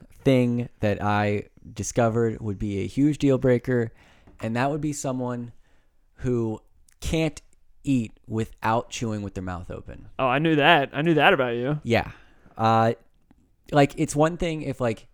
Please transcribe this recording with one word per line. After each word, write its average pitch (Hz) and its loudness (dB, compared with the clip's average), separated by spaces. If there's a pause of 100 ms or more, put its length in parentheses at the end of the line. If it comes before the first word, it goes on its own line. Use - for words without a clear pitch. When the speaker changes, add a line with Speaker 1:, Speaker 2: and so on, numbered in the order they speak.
(240)
Speaker 1:
thing 123 2 (140)
that 101 0
I 104 0 (280)
discovered 113 0
would 104 -6
be 101 -4
a 98 -4
huge 139 0
deal 135 2
breaker, 123 0 (480)
and 113 -4
that 131 0
would 151 -4
be 151 -4
someone 123 -6 (640)
who 117 -2 (400)
can't 160 -2 (440)
eat 127 0 (160)
without 110 -4
chewing 110 -6
with 101 -10
their 95 -8
mouth 90 -10
open. - -14 (100)
Speaker 2:
Oh, - 2
I 127 2
knew 160 4
that. 143 6
I 139 -4
knew 165 2
that 151 6
about 127 0
you. 131 -2
Speaker 1:
Yeah. 113 0 (460)
Uh, 113 4 (800)
like, 143 4
it's 156 -4
one 156 2
thing 160 -4
if, 135 -8
like, 117 -4